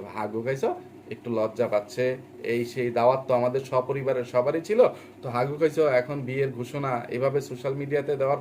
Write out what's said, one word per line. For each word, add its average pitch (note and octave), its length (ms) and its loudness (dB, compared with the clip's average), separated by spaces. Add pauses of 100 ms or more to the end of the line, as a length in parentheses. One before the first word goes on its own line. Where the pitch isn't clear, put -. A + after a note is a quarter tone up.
(140)
হাগু G#2+ 280 -4
খাইছ, C3+ 220 -2 (460)
একটু A2+ 200 -8
লজ্জা A2 380 0
পাচ্ছে, B2 480 0 (260)
এই A#2+ 220 0
সেই। A#2+ 260 -2
দাওয়াত B2 380 4
তো B2+ 60 4
আমাদের B2 260 2
সপরিবারের C3 640 0
সবারই C3 360 2
ছিল, G#3 280 6 (340)
তো C3+ 60 -8
হাগু B2+ 260 0
খাইছ, D#3 240 2
এখন C#3+ 420 4
বিয়ের C3 300 -2
ঘোষণা B2 580 -4
এভাবে C#3 320 0
সোশ্যাল C#3 340 -4
মিডিয়াতে C#3+ 420 0
দেওয়ার C3+ 240 2